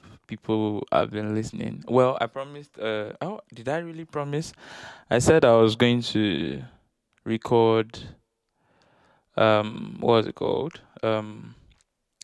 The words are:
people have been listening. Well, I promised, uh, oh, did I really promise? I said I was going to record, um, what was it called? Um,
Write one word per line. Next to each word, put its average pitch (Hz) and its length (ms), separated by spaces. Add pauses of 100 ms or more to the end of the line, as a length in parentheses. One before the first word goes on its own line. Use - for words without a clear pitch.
(260)
people 107 640
have 101 200
been 107 240
listening. - 520
Well, 127 320
I 117 100
promised, 143 500
uh, 107 420
oh, 202 220 (100)
did 117 160
I 147 120
really 165 260
promise? 147 480 (560)
I 117 80
said 160 260
I 117 120
was 113 200
going 120 240
to 80 640 (640)
record, 113 720 (1400)
um, 107 640
what 117 120
was 110 160
it - 60
called? - 460 (220)
Um, 110 540 (680)